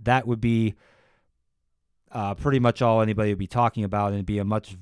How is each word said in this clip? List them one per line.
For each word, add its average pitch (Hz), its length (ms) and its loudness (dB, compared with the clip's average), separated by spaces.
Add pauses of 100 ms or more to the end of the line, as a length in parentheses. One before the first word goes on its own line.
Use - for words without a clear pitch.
that 123 240 2
would 117 140 -2
be, 113 340 0 (1400)
uh, 101 240 -6
pretty 139 240 2
much 120 240 2
all 113 200 4
anybody 107 280 0
would 98 80 -2
be 95 80 -6
talking 117 380 0
about, 101 240 -2
and 101 80 -2
it'd 98 100 -4
be 104 120 -2
a 101 60 -2
much 104 380 -4